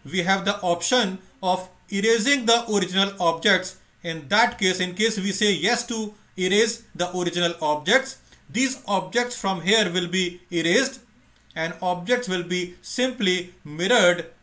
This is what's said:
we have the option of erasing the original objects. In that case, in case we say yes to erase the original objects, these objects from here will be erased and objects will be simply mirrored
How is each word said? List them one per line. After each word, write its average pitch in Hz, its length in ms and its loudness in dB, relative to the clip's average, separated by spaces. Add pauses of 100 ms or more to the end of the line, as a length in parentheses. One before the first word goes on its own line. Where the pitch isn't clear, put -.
we 170 200 -2
have 190 200 0
the 202 180 -2
option 185 580 0 (240)
of 180 260 0 (200)
erasing 226 580 2
the 233 220 4
original 196 500 0
objects. 180 580 0 (260)
In 160 260 -8
that 220 280 2
case, 185 220 0
in 180 160 -4
case 214 240 0
we 190 120 -2
say 208 220 2
yes 202 340 0
to 220 280 -6 (220)
erase 202 460 2 (120)
the 180 200 -4
original 170 460 0
objects, 156 560 0 (340)
these 262 360 -2
objects 220 520 -2
from 190 220 -2
here 196 300 2
will 175 160 -2
be 175 340 -2 (100)
erased 175 480 0 (560)
and 165 260 -4
objects 185 460 -2
will 185 160 -2
be 175 380 -4
simply 202 720 -2 (100)
mirrored 175 600 2 (180)